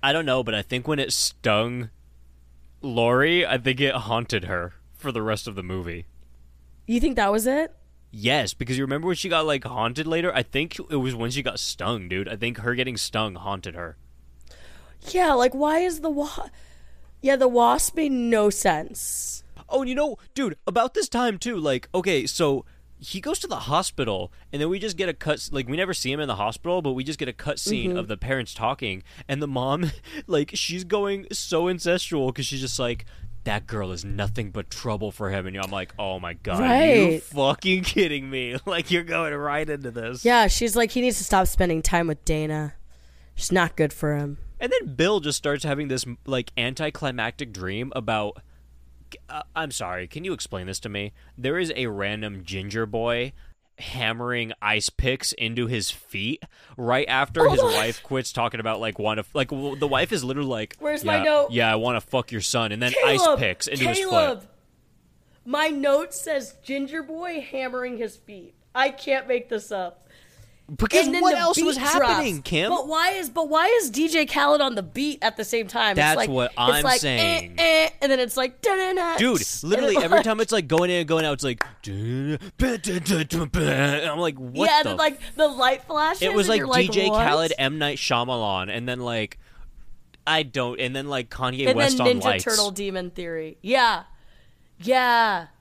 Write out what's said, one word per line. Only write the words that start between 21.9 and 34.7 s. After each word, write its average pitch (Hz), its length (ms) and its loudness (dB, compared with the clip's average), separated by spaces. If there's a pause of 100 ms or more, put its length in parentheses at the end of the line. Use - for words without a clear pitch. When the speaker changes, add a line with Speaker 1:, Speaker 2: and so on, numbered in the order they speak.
Speaker 1:
okay, 180 320 0
so 143 380 0 (340)
he - 220 -12
goes 311 180 -4
to - 80 -8
the 208 80 -4
hospital, 117 760 -2 (200)
and 143 100 -4
then 160 80 -2
we 190 80 -2
just 196 200 -6
get 185 120 -2
a 165 40 -4
cut, - 380 -4
like, 135 180 -4
we 143 80 -2
never 185 160 -2
see 127 180 -4
him 143 80 -2
in 151 80 -4
the 117 80 -2
hospital, 139 460 -2
but 143 100 -2
we 131 140 -4
just 151 120 -6
get 131 120 -4
a 120 40 -10
cut - 240 -6
scene 202 340 -2
Speaker 2:
Mm-hmm. 180 80 -2
Speaker 1:
of 104 100 -6
the 104 80 -4
parents 123 360 -4
talking, 113 480 -4 (280)
and 139 120 -2
the 147 60 -4
mom, 135 420 0 (200)
<laughs> 311 180 -12
like, 147 260 0
she's 180 300 -4
going 196 480 -2
so 170 340 0
incestual, 170 680 0
'cause 131 100 -6
she's 135 160 -6
just 123 160 -4
like, 120 280 -2 (400)
"That 107 200 -2
girl 98 260 -4
is 90 140 -8
nothing 104 460 -2
but 101 180 -8
trouble 107 420 -4